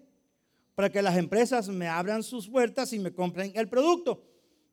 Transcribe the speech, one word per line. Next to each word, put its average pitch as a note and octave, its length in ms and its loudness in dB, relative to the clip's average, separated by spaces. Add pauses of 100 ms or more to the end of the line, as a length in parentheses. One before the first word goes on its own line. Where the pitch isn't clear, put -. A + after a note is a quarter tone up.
(760)
para G3 160 0
que G3+ 120 2
las F3+ 140 4
empresas G3+ 520 2
me F3+ 180 -4
abran F3+ 360 -2
sus G#3+ 260 -10
puertas A3+ 440 0
y A3 60 -4
me F3+ 140 -4
compren F3+ 420 -4
el A3 140 -2
producto". D4+ 560 2 (480)